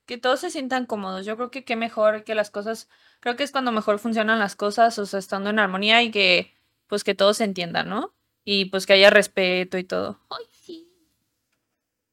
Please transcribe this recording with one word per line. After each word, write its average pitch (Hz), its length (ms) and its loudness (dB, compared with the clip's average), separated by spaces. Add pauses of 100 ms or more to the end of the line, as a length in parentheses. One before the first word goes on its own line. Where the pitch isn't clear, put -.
que 247 140 -14
todos 254 220 -2
se 349 100 -6
sientan 262 360 -6
cómodos. 196 380 -8
Yo 214 120 -8
creo 240 160 -8
que 262 120 -14
qué 233 120 -6
mejor 214 480 -2
que 220 100 -8
las 208 160 -2
cosas, 214 380 -8 (320)
creo 240 160 -6
que 277 80 -4
es 277 80 -8
cuando 262 180 -2
mejor 208 300 -2
funcionan 226 400 0
las 202 160 -2
cosas, 226 420 2
o 202 80 -6
sea, 196 140 -6
estando 196 300 -6
en 220 100 0
armonía 208 420 2
y 233 80 -2
que, 185 420 0 (360)
pues, 208 160 -4
que 202 100 0
todos 202 220 2
se 233 80 -2
entiendan, 170 440 -4
¿no? 233 260 -8 (300)
Y, 196 220 0
pues, 190 180 -4
que 196 100 6
haya 196 160 10
respeto 185 680 2
y 180 60 -6
todo. 185 340 -6 (120)
Ay, 466 200 -14
sí. 339 340 -20 (1300)